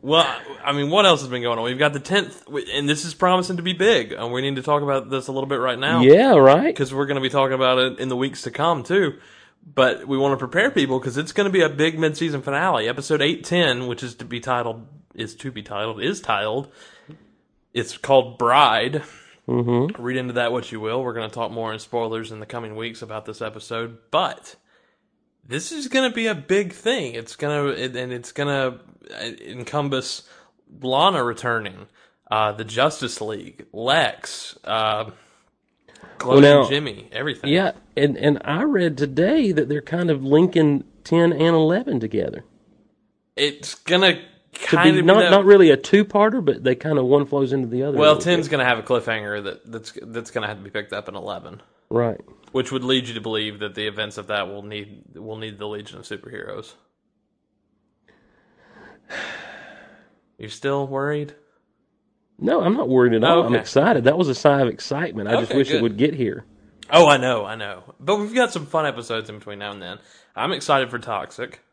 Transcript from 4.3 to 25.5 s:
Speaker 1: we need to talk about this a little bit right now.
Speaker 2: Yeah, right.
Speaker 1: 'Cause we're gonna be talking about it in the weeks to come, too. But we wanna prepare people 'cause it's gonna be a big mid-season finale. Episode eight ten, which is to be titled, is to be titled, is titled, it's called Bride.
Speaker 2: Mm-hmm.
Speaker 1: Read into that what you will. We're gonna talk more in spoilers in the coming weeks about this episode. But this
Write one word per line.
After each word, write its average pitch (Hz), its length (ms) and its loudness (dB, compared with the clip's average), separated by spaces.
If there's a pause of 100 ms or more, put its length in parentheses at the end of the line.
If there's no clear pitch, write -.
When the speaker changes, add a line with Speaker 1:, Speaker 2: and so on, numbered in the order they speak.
Speaker 1:
we 123 80 -2
need 139 160 -4
to 131 60 -8
talk 147 200 0
about 135 280 -2
this 131 180 -4
a 139 40 -8
little 135 160 -4
bit 139 120 -2
right 123 180 -2
now. 127 220 0
Speaker 2:
Yeah, 190 360 8
right. 151 380 8
Speaker 1:
'Cause 135 200 -4
we're 139 120 -2
gonna 139 140 -2
be 131 80 -2
talking 135 260 0
about 127 240 2
it 127 200 0
in 131 100 -6
the 127 80 -4
weeks 131 260 -4
to 127 80 -8
come, 151 320 -2
too. 180 320 0 (600)
But 127 340 2
we 139 80 -2
wanna 135 220 2
prepare 165 320 0
people 131 300 0
'cause 127 180 -6
it's 160 140 -8
gonna 202 180 0
be 185 100 2
a 156 80 4
big 156 300 -2
mid-season 156 420 -2
finale. 139 480 -2
Episode 139 320 -2
eight 151 240 -2
ten, 135 440 0
which 120 140 -8
is 120 140 -12
to 117 80 -16
be 120 160 -10
titled, 120 460 -4 (280)
is 113 220 -10
to 135 160 -10
be 110 100 -12
titled, 107 380 -8
is 175 220 -4
titled, 110 460 -4 (1080)
it's 117 240 -6
called 127 400 2
Bride. 123 640 2 (440)
Speaker 2:
Mm-hmm. 123 560 0
Speaker 1:
Read 127 140 -6
into 127 180 -6
that 120 180 0
what 120 200 -6
you 110 80 -10
will. 113 240 -4
We're 120 80 -6
gonna 110 160 -8
talk 113 240 -6
more 113 220 -6
in 110 40 -12
spoilers 113 540 -8
in 107 80 -16
the 107 60 -16
coming 113 280 -12
weeks 113 280 -12
about 110 240 -12
this 110 160 -12
episode. 113 560 -10 (120)
But - 440 -4 (920)
this 151 260 -8